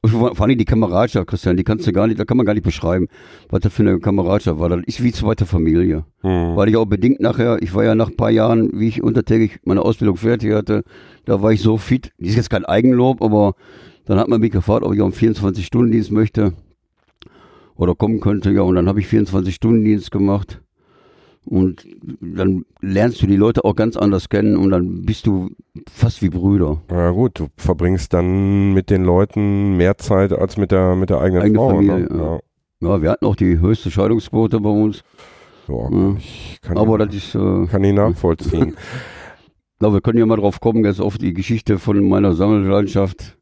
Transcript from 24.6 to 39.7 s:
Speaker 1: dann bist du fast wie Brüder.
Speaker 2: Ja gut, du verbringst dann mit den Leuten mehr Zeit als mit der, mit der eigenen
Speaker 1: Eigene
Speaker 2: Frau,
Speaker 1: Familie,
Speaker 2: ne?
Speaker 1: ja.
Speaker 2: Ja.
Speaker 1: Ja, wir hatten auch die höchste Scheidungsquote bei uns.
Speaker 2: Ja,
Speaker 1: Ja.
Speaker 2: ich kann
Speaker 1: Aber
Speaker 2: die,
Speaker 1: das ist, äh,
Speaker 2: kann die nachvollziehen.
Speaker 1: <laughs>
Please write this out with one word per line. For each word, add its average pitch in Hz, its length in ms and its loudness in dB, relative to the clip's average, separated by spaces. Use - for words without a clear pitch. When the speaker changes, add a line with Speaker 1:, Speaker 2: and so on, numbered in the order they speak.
Speaker 1:
dann 90 380 0
bist - 180 -4
du 95 240 0
fast - 320 -2
wie 92 80 2
Brüder. 87 520 0
Speaker 2:
Ja 87 180 0
gut, 104 300 -2
du 78 80 -6
verbringst 90 560 -2
dann 98 640 2
mit 95 160 0
den 92 120 2
Leuten 101 720 0
mehr 90 220 2
Zeit 95 360 0
als - 240 -2
mit 98 140 0
der, 92 240 2
mit 92 140 -2
der 82 100 2
eigenen 92 220 0
Speaker 1:
Eigene 107 160 4
Speaker 2:
Frau, 127 140 2
Speaker 1:
Familie, 92 300 2
Speaker 2:
ne? 80 100 -4
Speaker 1:
ja. 80 280 -4
Speaker 2:
Ja. 85 60 -2
Speaker 1:
Ja, 95 120 2
wir 78 80 2
hatten - 160 -2
auch 104 100 2
die 87 240 2
höchste 95 300 0
Scheidungsquote 107 720 0
bei 101 100 -2
uns. 107 320 0
Speaker 2:
Ja, 62 220 -6
Speaker 1:
Ja. 95 260 0
Speaker 2:
ich - 460 -14
kann - 160 -4
Speaker 1:
Aber 110 220 2
Speaker 2:
die, 107 60 2
Speaker 1:
das 101 100 -10
ist, - 180 -12
äh, 95 320 -2
Speaker 2:
kann 95 160 -2
die 98 120 2
nachvollziehen. 87 840 -2
Speaker 1:
<laughs> - 1040 -16